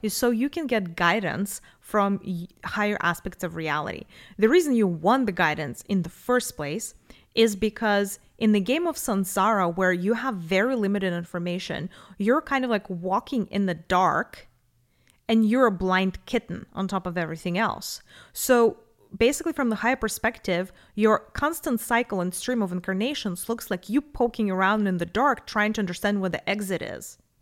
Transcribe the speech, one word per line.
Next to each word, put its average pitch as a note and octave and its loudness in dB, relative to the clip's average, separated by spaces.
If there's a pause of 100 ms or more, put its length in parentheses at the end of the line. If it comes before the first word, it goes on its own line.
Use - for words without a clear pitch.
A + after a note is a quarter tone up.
is G#3+ -4
so B3 2
you A#3+ 0
can E4 -6
get G3 -2
guidance F3+ 0 (180)
from G3+ 0
y-, F3 -6 (180)
higher G#3 -2
aspects F3 -4
of E3+ -6
reality. D3+ -4 (340)
The A3 6
reason D4+ 4
you A3 4
want G3 2
the G3 0
guidance D#3 -2
in G3 2
the E3 -6
first - -2
place D3+ -6 (400)
is A3+ 6
because G3+ 0 (220)
in G#3+ 4
the G#3 4
game C#4+ 0
of D#4 -2
samsara, G3 0
where F#3 2
you F#3 0
have A#3+ -4
very F#3+ 0
limited G3 0
information, F3 -6 (280)
you're A#3+ 2
kind C4+ -2
of, A#3+ -2
like, G3+ -2
walking F#3+ -2
in G3 -2
the E3+ -2
dark F3 0 (840)
and A3 6
you're B3 6
a G#3+ 2
blind F#3 0
kitten F3+ -6
on F#3+ -4
top F#3 -4
of E3+ -6
everything E3 -4
else. - -4 (320)
So A#3+ 4 (380)
basically, D4 2
from B3 0
the A3 0
higher B3 2
perspective, F#3+ -2 (240)
your G#3+ 6 (140)
constant D4 -2
cycle A#3 -2
and F3+ -4
stream B3 -2
of F3+ -2
incarnations F#3+ -4
looks A3+ -6
like F3+ -6
you C4+ 2
poking A#3 -2
around G3 2
in F#3 0
the E3+ -4
dark A#3+ 0
trying G#3+ 0
to A3 -4
understand G3 -2
where F#3 0
the - -6
exit G3 -4
is. - -10 (240)